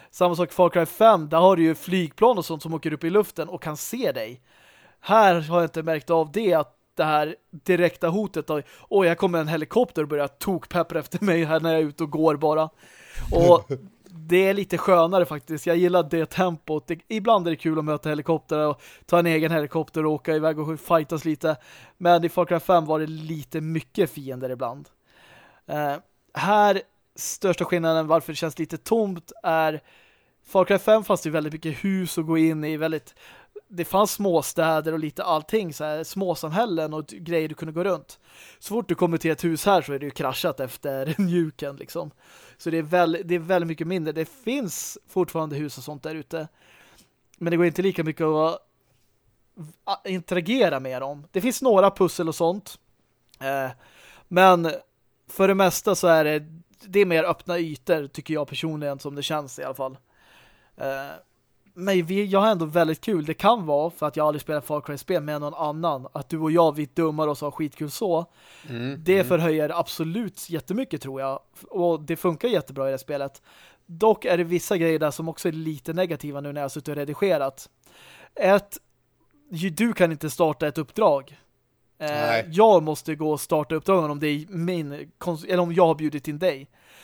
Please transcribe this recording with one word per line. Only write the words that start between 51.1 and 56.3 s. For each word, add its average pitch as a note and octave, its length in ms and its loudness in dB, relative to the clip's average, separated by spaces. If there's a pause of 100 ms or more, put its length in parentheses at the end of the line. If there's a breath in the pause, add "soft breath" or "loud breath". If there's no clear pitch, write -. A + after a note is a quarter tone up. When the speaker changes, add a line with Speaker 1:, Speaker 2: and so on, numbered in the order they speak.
Speaker 1:
Det F#3 100 -2
finns A#3+ 200 -2
några G3+ 300 6
pussel F3 360 0
och D#3 80 -4
sånt. F3 440 -4 (600)
Eh, C3+ 320 -6 (560 soft breath)
men F3 440 6 (560)
för F#3+ 200 2
det G3 80 4
mesta F#3+ 400 2
så F3+ 120 0
är D#3+ 160 6
det, D3+ 220 -2 (360)